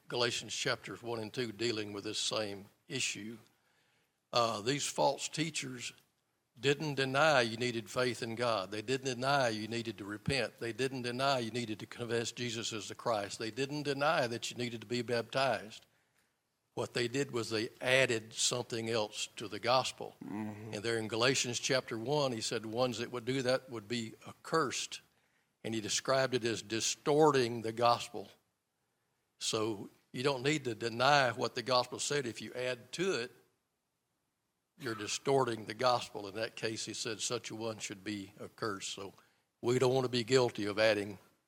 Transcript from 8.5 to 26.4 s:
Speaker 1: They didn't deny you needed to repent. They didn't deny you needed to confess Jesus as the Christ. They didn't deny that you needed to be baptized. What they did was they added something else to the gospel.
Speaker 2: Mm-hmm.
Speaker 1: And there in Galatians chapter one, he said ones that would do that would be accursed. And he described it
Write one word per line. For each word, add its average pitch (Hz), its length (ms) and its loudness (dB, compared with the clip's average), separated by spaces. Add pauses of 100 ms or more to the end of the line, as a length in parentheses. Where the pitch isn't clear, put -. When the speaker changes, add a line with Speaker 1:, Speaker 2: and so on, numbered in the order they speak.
Speaker 1:
They 107 120 -4
didn't 127 240 -2
deny 131 440 2
you 107 180 -2
needed 110 300 -4
to 104 80 -10
repent. 107 540 -2
They 117 140 -4
didn't 127 300 -2
deny 127 360 0
you 110 120 -2
needed 113 280 -4
to 117 60 -10
confess 117 460 -2
Jesus 117 420 -4
as 98 160 -6
the 110 60 -10
Christ. 104 440 -2
They 113 120 -4
didn't 139 320 -4
deny 143 440 2
that 113 240 -6
you - 60 -10
needed 117 240 -4
to 107 60 -12
be 123 140 0
baptized. 117 840 0 (880)
What 117 180 -4
they 120 140 0
did 127 240 -2
was 113 180 -2
they 110 200 0 (120)
added 123 520 4
something 117 560 0
else 110 480 -2
to 110 100 -8
the 101 120 -8
gospel. 120 640 0
Speaker 2:
Mm-hmm. 107 500 -8
Speaker 1:
And 101 100 -4
there 117 140 0
in 110 100 -2
Galatians 120 520 2
chapter 127 380 0
one, 135 340 0
he 113 100 -2
said 110 240 -2
ones 117 340 0
that 117 120 -6
would 120 140 -6
do 131 160 0
that 127 280 2
would 110 180 -10
be 113 260 -4 (140)
accursed. - 720 -2 (640)
And 113 100 -4
he 110 80 -2
described 131 540 2
it 113 100 0